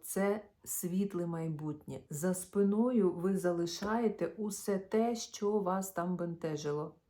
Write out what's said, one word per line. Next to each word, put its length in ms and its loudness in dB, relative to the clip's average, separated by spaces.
це 420 0
світле 600 -2
майбутнє. 760 -4
За 240 0
спиною 800 4
ви 260 0
залишаєте 920 0
усе 520 -4
те, 360 2
що 360 -2
вас 400 0
там 240 -2
бентежило. 800 -4